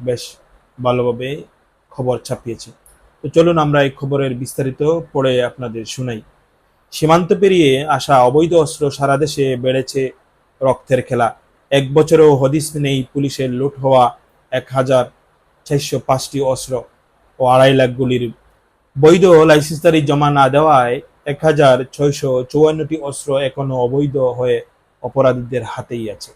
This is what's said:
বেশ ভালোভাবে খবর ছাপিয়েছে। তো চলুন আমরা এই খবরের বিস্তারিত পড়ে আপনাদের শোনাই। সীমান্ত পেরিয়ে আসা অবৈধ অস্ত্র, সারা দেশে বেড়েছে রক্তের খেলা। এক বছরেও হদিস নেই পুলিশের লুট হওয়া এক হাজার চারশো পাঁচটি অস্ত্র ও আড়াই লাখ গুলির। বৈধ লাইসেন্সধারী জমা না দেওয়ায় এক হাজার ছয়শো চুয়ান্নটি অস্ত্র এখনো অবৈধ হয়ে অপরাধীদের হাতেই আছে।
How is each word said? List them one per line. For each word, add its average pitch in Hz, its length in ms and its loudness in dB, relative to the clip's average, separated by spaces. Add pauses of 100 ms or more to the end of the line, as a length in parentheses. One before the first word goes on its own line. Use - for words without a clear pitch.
বেশ 123 360 -8 (460)
ভালোভাবে 123 600 -2 (460)
খবর 123 300 -4
ছাপিয়েছে। - 520 -12 (500)
তো 156 80 -10
চলুন 165 280 2
আমরা 147 260 2
এই 139 60 -2
খবরের 135 460 -6
বিস্তারিত 139 640 -4 (140)
পড়ে 131 300 0
আপনাদের 117 420 -8
শোনাই। 120 360 -10 (720)
সীমান্ত 165 420 2
পেরিয়ে 160 540 2
আসা 135 360 2
অবৈধ 151 300 2
অস্ত্র, 151 380 0
সারা 139 260 0
দেশে 139 380 -2
বেড়েছে 131 540 -4 (520)
রক্তের 131 400 0
খেলা। 120 340 -2 (340)
এক 139 240 0
বছরেও 156 420 4
হদিস 139 400 -2
নেই 139 280 -2 (100)
পুলিশের 135 360 -4
লুট 131 300 -6
হওয়া 131 420 2 (300)
এক 127 200 -4
হাজার 131 340 0 (600)
চারশো 143 340 -4
পাঁচটি 135 420 -4
অস্ত্র 127 420 -6 (560)
ও 131 60 0
আড়াই 131 280 6
লাখ 131 160 2
গুলির। 123 420 -4 (680)
বৈধ 170 260 6
লাইসেন্সধারী 160 760 4
জমা 147 300 0
না 139 180 4
দেওয়ায় 139 520 2 (240)
এক 143 160 -6
হাজার 139 520 4
ছয়শো 139 500 -2
চুয়ান্নটি 156 540 0
অস্ত্র 139 420 -6
এখনো 135 380 -4
অবৈধ 131 400 -2
হয়ে 123 440 -2 (400)
অপরাধীদের 123 600 -2
হাতেই 117 480 -10
আছে। - 240 -18